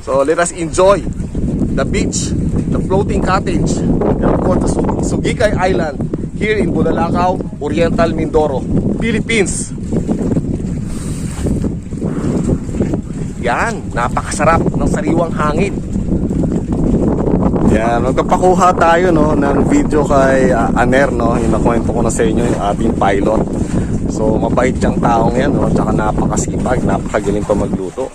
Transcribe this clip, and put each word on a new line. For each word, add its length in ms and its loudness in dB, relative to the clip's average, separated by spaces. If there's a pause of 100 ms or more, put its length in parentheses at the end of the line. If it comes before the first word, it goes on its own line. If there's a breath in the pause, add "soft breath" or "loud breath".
So, 180 2
let 160 2
us 140 0
enjoy 500 2 (680)
the 100 0
beach, 480 -2 (400)
the 140 0
floating 400 0
cottage, 560 0
and, 480 0
of 160 2
course, 240 0
the 20 0
Sug-, 320 -2
Sugikay 540 0
Island 400 0 (400)
here 240 0
in 160 0
Bulalakaw, 640 0 (180)
Oriental 540 0
Mindoro, 480 0 (400)
Philippines. 720 -2 (3750)
Yan, 400 0 (160)
napakasarap 640 0 (160)
ng 160 0
sariwang 400 0
hangin. 420 0 (2000)
Yan, 340 2
magpapakuha 720 4
tayo, 320 4
no, 240 2
ng 320 2
video 400 2
kay, 480 4
ah, 220 0
Aner, 340 2
no, 240 0
yung 160 0
nakwento 400 0
ko 140 -2
na 80 0
sa 100 0
inyo, 240 2
yung 160 -2
ating 320 0
pilot. 480 2 (640 loud breath)
So, 320 0
mabait 340 2
siyang 300 0
taong 320 2
yan, 160 2
no, 180 2
tsaka 240 0
napakasipag, 960 0
napakagaling 580 0
pa 80 0
magluto. 640 -2